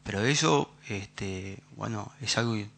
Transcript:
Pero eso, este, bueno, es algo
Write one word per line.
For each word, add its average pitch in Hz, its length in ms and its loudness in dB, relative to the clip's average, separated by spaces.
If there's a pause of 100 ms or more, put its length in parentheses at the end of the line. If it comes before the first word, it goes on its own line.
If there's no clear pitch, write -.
Pero 101 220 0
eso, 147 500 4 (140)
este, 98 720 -8 (140)
bueno, 107 440 -4
es - 180 0
algo 117 180 2 (220)